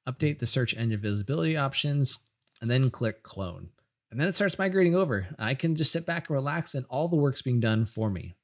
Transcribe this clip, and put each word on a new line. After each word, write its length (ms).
update 300
the 80
search 280
engine 260
visibility 560
options, 640
and 100
then 200
click 320
clone. 480
And 80
then 100
it 60
starts 240
migrating 360
over. 340
I 160
can 200
just 180
sit 140
back 220
and 60
relax, 400
and 140
all 200
the 80
work's 260
being 180
done 240
for 240
me. 360